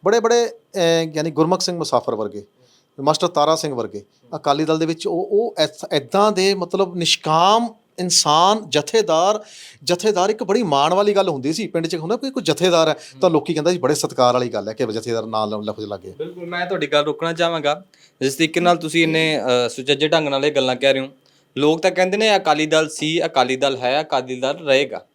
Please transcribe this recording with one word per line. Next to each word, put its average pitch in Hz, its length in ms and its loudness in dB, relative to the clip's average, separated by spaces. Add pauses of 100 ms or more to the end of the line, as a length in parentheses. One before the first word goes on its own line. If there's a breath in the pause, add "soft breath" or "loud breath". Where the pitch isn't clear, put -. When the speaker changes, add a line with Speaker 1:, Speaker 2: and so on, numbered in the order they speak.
Speaker 1:
ਬੜੇ 220 160 2
ਬੜੇ, 233 280 2
ਅਹ, 165 560 -2
ਗਿਆਨੀ 156 260 -4
ਗੁਰਮੁਖ 160 300 0
ਸਿੰਘ 180 180 -4
ਮੁਸਾਫਰ 123 360 -2
ਵਰਗੇ, 104 260 -6
Speaker 2:
ਹੂੰ। - 640 -20
Speaker 1:
ਮਾਸਟਰ 156 240 0
ਤਾਰਾ 151 280 2
ਸਿੰਘ 151 180 -6
ਵਰਗੇ, 107 240 -6
Speaker 2:
ਹੂੰ। - 400 -16
Speaker 1:
ਅਕਾਲੀ 147 260 0
ਦਲ 160 140 0
ਦੇ 160 80 0
ਵਿੱਚ 165 200 -6
ਉਹ, 170 240 -4
ਉਹ 214 280 0
ਐਸ-, 156 340 -2
ਇੱਦਾਂ 190 400 0
ਦੇ 190 220 0
ਮਤਲਬ 180 420 -4
ਨਿਸ਼ਕਾਮ 180 800 2 (240)
ਇਨਸਾਨ, 180 720 2
ਜਥੇਦਾਰ, 185 760 2 (400 loud breath)
ਜਥੇਦਾਰ 180 460 0
ਇੱਕ 214 140 -2
ਬੜੀ 202 180 -2
ਮਾਣ 151 320 2
ਵਾਲੀ 208 200 2
ਗੱਲ 196 140 2
ਹੁੰਦੀ 143 240 -2
ਸੀ। 196 140 -4
ਪਿੰਡ 165 200 -4
'ਚ 175 100 -4
ਹੁੰਦਾ 170 200 -4
ਕੋਈ, 262 140 -6
ਕੋਈ 262 120 -6
ਜਥੇਦਾਰ 165 460 2
ਹੈ, 156 40 0
Speaker 2:
ਹੂੰ। - 280 -10
Speaker 1:
ਤਾਂ 180 100 4
ਲੋਕੀ 160 240 0
ਕਹਿੰਦਾ 156 160 0
ਸੀ 180 80 -2
ਬੜੇ 135 160 0
ਸਤਿਕਾਰ 123 400 2
ਵਾਲੀ 123 140 0
ਗੱਲ 107 200 -6
ਹੈ 110 40 -8
ਕਿ 120 140 -2
ਜਥੇਦਾਰ 110 400 -4
ਨਾਂ 110 200 -2
ਲ-, 104 160 -6
ਲਫ਼ਜ਼ 107 240 -8
ਲੱਗ 101 140 -10
ਗਿਆ। 92 180 -16
Speaker 3:
ਬਿਲਕੁਲ, 175 280 -12
ਮੈਂ 175 200 -6
ਤੁਹਾਡੀ 175 200 -4
ਗੱਲ 147 180 2
ਰੋਕਣਾ 156 280 -4
ਚਾਹਾਂਗਾ। 165 500 -2 (380 soft breath)
ਜਿਸ 135 140 0
ਤਰੀਕੇ 160 260 0
ਨਾਲ 175 160 4
ਤੁਸੀਂ 165 260 0
ਇੰਨੇ, 160 380 0
ਅ, 123 280 2
ਸੁਚੱਜੇ 139 400 -2
ਢੰਗ 156 200 2
ਨਾਲ 139 160 0
ਇਹ 147 80 2
ਗੱਲਾਂ 127 240 0
ਕਹਿ 135 160 2
ਰਹੇ 135 100 0
ਹੋ, 135 60 -10 (480 soft breath)
ਲੋਕ 156 240 2
ਤਾਂ 185 100 2
ਕਹਿੰਦੇ 185 260 0
ਨੇ 214 200 2
ਅਕਾਲੀ 156 300 2
ਦਲ 156 220 2
ਸੀ, 160 360 -2
ਅਕਾਲੀ 131 320 0
ਦਲ 135 200 0
ਹੈ, 127 240 0
ਅਕਾਲੀ 127 400 -4
ਦਲ 135 160 -2
ਰਹੇਗਾ। 139 480 0 (100)